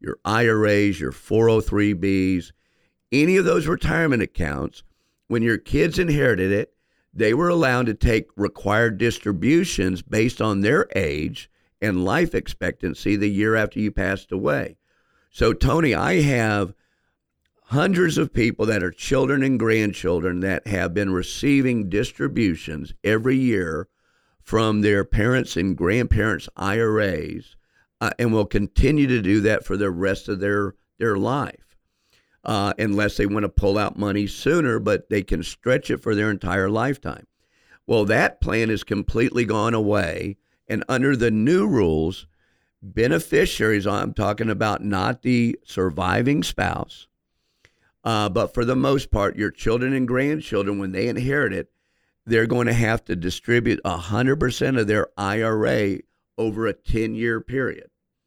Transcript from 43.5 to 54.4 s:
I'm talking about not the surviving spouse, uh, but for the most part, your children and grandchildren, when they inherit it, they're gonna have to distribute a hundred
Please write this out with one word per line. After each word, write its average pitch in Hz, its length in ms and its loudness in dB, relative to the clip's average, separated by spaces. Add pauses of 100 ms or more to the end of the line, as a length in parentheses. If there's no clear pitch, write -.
I'm 101 260 -2
talking 107 380 -2
about 104 340 -2
not 101 380 -2
the 120 420 2
surviving 95 800 0
spouse, - 640 -4 (960)
uh, 107 260 0
but 98 240 -2
for 120 120 0
the 123 100 0
most 135 380 0
part, 101 240 0
your 104 160 -2
children 120 400 -2
and 131 160 0
grandchildren, 123 720 -2
when 95 100 -6
they 95 160 -2
inherit 127 460 -2
it, 90 180 -6 (560)
they're 113 200 2
gonna 120 260 2
have 117 320 2
to 92 100 -4
distribute 110 720 0
a 90 120 -4
hundred 113 440 0